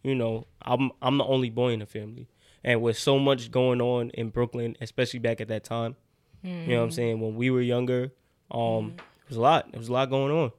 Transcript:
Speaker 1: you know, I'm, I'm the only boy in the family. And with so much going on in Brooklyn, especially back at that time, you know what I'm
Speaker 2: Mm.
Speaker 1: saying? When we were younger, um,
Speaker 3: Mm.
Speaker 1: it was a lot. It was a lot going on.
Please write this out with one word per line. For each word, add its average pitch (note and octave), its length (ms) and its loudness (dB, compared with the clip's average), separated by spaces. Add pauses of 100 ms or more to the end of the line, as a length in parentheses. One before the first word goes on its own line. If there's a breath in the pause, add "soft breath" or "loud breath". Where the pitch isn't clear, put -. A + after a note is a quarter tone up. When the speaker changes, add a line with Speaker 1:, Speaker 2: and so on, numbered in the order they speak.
Speaker 1:
you C3+ 120 -2
know, A2+ 320 -4 (140)
I'm, B2+ 300 0 (100)
I'm C3+ 160 2
the C#3 80 2
only C3 240 2
boy B2 200 0
in A2+ 100 0
the G#2+ 60 -10
family. A2 420 -12 (360)
And A#2+ 180 4
with A#2 160 2
so C#3 200 4
much C3+ 340 2
going B2+ 300 2
on A#2+ 300 0
in A2+ 180 -4
Brooklyn, A#2 520 -4
especially B2 380 -2
back A#2 220 0
at A2 60 -10
that A2 160 -6
time, A#2 320 -4 (480)
you F3+ 80 -10 (160)
know A#2+ 100 2
what A#2 60 4
I'm A2+ 60 0
Speaker 2:
Mm. A2 40 -8
Speaker 1:
saying? A#2 260 0
When A2 160 -4
we B2 140 0
were B2+ 120 4
younger, B2 500 0 (400)
um, B2 100 -4
Speaker 3:
Mm. A2+ 360 -2
Speaker 1:
it - 320 -20
was B2 80 -8
a A2+ 40 0
lot. C#3+ 320 4
It - 40 -10
was A2+ 120 -10
a B2 40 -2
lot C3 160 0
going C3+ 220 0
on. D3+ 280 0